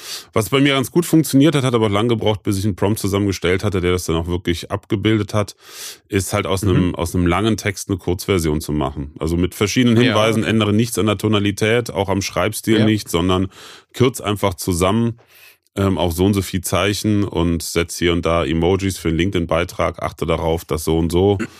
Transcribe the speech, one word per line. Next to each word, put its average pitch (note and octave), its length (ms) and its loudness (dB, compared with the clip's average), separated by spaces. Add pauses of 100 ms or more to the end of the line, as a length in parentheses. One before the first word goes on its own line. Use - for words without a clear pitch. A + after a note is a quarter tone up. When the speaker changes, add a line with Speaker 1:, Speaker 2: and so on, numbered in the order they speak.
(320)
Speaker 1:
Was A2 180 0
bei C3+ 120 2
mir C#3+ 120 4
ganz C3+ 160 0
gut F3 160 0
funktioniert D3 480 4
hat, C3+ 120 2
hat B2 100 2
aber A2 140 4
lang G2+ 180 2
gebraucht, G#2+ 360 0
bis G#2 140 0
ich F#2+ 60 -2
einen G#2 140 -2
Prompt G2+ 200 0
zusammengestellt G2 680 0
hatte, F#2+ 160 0
der F2+ 100 2
das F2+ 140 -2
dann E2 100 0
auch E2+ 120 -2
wirklich F2 440 -4
abgebildet G#2 600 -2
hat, G#2 240 -2 (500)
ist G2 240 -2
halt G2+ 160 0
aus F#2 160 -2
Speaker 2:
Mhm. G2 60 2
Speaker 1:
einem, F2+ 260 2
aus E2+ 180 -4
einem F2 140 2
langen G2+ 300 2
Text - 320 -6
eine G2 80 -2
Kurzversion E2 640 -2
zu - 100 -8
machen. C#2+ 480 -4
Also D#2+ 160 -2
mit F2+ 180 0
verschiedenen A#2 440 2
Speaker 2:
Ja, A#2+ 60 6
Speaker 1:
Hinweisen, G#2+ 400 2
Speaker 2:
okay. D2+ 60 -2
Speaker 1:
ändere G#2+ 220 2
nichts A2+ 260 0
an G#2+ 100 0
der G#2 100 0
Tonalität, G#2+ 760 0
auch F#2+ 160 -2
am G2 140 0
Schreibstil G#2+ 580 0
Speaker 2:
Ja. A2 60 4
Speaker 1:
nicht, A2 240 0
sondern F#2 400 0 (440)
kürz - 280 0
einfach G2+ 320 -2
zusammen, G2+ 680 0 (560)
ähm, F#2+ 220 0
auf E2+ 160 0
so F2+ 120 2
und G#2 80 4
so G2 80 0
viel F2+ 200 -6
Zeichen G2+ 640 0
und E2+ 380 -2
setz - 340 -4
hier E2+ 160 2
und E2+ 120 -2
da E2 200 2
Emojis F2+ 520 0
für E2+ 120 -4
einen D#2+ 80 0
LinkedIn-Beitrag, E2+ 840 -2
achte - 240 -6
darauf, E2 380 -2
dass - 220 -6
so D#2+ 120 0
und E2 140 0
so. G2 260 2 (220)